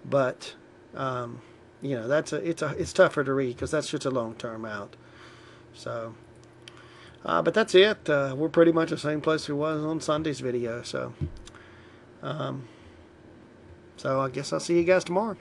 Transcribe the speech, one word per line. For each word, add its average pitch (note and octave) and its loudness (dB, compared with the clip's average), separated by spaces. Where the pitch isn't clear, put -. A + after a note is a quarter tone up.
But, C3 -2
um, B2 -6
you C#3 -4
know, A2+ -6
that's D3+ 0
a, D3+ -4
it's E3 -4
a, C#3+ -4
it's - -4
tougher E3 4
to C3+ -2
read C3+ -2
'cause C3 -6
that's D3+ -2
just D3 -6
a C#3 0
long A#2 -2
term A2+ -10
out. G#2 -10
So, A2+ -10
uh, E3+ 2
but E3 2
that's G#3+ 2
it. G3 6
Uh, C#3 2
we're D#3 0
pretty E3 8
much D#3+ 2
the D#3+ -4
same D3+ -2
place D#3 0
we D3 -2
was D3+ -2
on D#3 -2
Sunday's D#3 -2
video. A#2+ -4
So, B2 -6
um, C3+ -8
so C3+ 0
I C3+ -2
guess C#3+ -6
I'll D#3 -2
see E3+ 2
you E3+ 4
guys F3+ 6
tomorrow. F#3+ 0